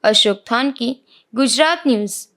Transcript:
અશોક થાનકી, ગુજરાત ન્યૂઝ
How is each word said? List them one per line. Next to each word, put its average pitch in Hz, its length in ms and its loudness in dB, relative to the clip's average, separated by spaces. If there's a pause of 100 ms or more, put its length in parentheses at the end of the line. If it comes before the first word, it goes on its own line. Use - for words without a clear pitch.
અશોક 214 420 2
થાનકી, 254 460 -4 (420)
ગુજરાત 311 520 0
ન્યૂઝ 208 300 0 (200)